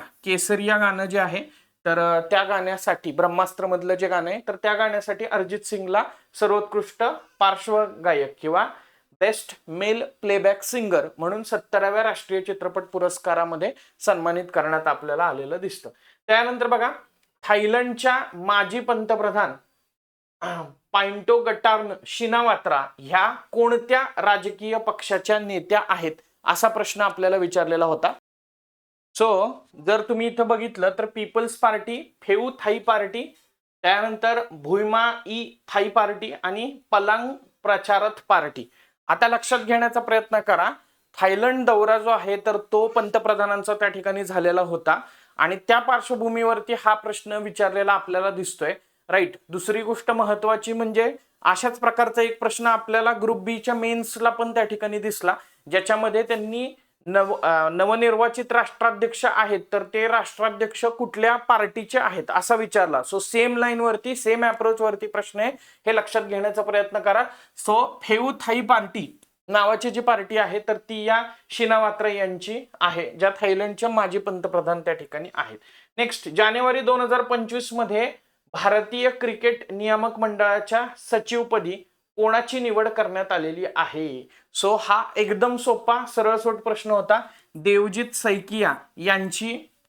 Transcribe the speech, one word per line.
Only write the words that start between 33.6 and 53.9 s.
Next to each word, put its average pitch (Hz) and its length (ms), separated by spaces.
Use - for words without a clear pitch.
त्यानंतर 220 580
भुईमा 214 600
ई 233 240
थाई 208 200
पार्टी 208 440
आणि 220 360
पलांग 226 400
प्रचारथ 202 480
पार्टी. 147 420
आता 233 200
लक्षात 233 300
घेण्याचा 233 420
प्रयत्न 220 400
करा, 190 300
थायलंड 233 460
दौरा 220 320
जो 220 120
आहे, 202 260
तर 202 200
तो 220 160
पंतप्रधानांचा 208 840
त्या 208 140
ठिकाणी 196 360
झालेला 175 380
होता 165 380
आणि 170 200
त्या 233 100
पार्श्वभूमीवरती 233 1000
हा 214 160
प्रश्न 208 380
विचारलेला 202 600
आपल्याला 190 380
दिसतोय, 185 440
राईट. 180 280
दुसरी 208 340
गोष्ट 220 280
महत्त्वाची 214 640
म्हणजे 226 440
अशाच 240 360
प्रकारचा 233 440
एक 226 180
प्रश्न 226 260
आपल्याला 226 460
ग्रुप 226 140
बीच्या 220 380
मेन्सला 233 560